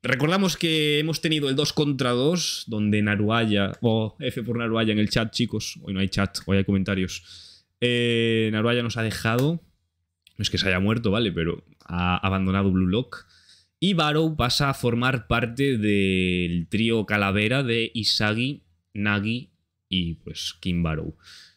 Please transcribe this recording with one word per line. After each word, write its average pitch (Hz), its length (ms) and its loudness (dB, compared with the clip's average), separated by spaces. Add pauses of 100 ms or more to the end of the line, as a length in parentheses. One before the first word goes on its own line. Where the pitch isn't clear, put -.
recordamos 156 560 0
que 156 400 0
hemos 156 240 -2
tenido 156 260 0
el 135 80 0
dos 143 180 0
contra 139 360 0
dos, 143 560 0
donde 104 380 2
Naruaya, 104 800 2
o 110 380 0
F 131 220 -6
por 117 160 -4
Naruaya 113 360 0
en 104 40 2
el 107 120 2
chat, 113 220 0
chicos. - 520 -4
Hoy 101 100 -6
no 95 60 -2
hay 98 100 0
chat, - 380 -2
hoy 98 100 2
hay 98 60 2
comentarios. - 1040 -4 (120)
Eh, 117 720 2
Naruaya 117 300 0
nos 117 160 -4
ha 117 60 -2
dejado. 120 600 0 (720)
No - 40 -8
es 98 80 -2
que - 80 -2
se 92 100 0
haya 92 120 2
muerto, 110 320 0
¿vale? 107 200 0
Pero 82 320 -4 (220)
ha 90 320 0
abandonado 95 540 2
Blue 92 160 2
Lock. 107 400 -2 (520)
Y 190 140 2
Barou 156 420 0
pasa 139 360 0
a - 20 -2
formar 120 540 0
parte 120 500 0
del 92 920 2
trío 113 380 2
Calavera 104 560 0
de 117 320 -2
Isagi, 113 680 -2 (320)
Nagi 104 560 -2 (360)
y, 85 280 -2
pues, - 440 -12
Kim 87 220 -2
Barou. 80 340 -4 (420)